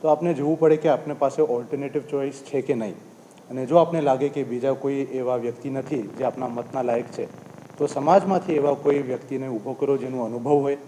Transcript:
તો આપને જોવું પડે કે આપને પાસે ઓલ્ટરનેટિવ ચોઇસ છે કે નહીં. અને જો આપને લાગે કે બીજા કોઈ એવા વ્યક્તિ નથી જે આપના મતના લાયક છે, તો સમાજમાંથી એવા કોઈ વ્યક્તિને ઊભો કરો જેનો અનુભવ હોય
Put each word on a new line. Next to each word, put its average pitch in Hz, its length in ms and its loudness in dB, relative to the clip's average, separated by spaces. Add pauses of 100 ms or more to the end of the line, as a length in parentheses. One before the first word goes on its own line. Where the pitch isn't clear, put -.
તો 156 60 2
આપને 165 260 4
જોવું 143 260 0
પડે 156 160 6
કે 156 120 0
આપને 139 260 0
પાસે 139 280 0
ઓલ્ટરનેટિવ 135 600 -2
ચોઇસ 139 320 -4
છે - 260 -4
કે 135 140 -2
નહીં. 107 200 -4 (560)
અને 127 160 -4
જો 151 100 4
આપને 165 240 6
લાગે 139 280 2
કે 143 140 -2
બીજા 123 300 0
કોઈ 139 220 -2
એવા 127 420 -2
વ્યક્તિ 120 340 -4
નથી 135 320 -4
જે 127 220 -6
આપના 127 240 -4
મતના 120 340 -6
લાયક 120 220 0
છે, - 220 -8 (500)
તો 147 100 0
સમાજમાંથી 175 680 2
એવા 143 220 2
કોઈ 143 240 2
વ્યક્તિને 131 500 -4
ઊભો 117 240 -6
કરો 139 240 0
જેનો 127 280 -4
અનુભવ 120 280 -2
હોય 139 240 2 (120)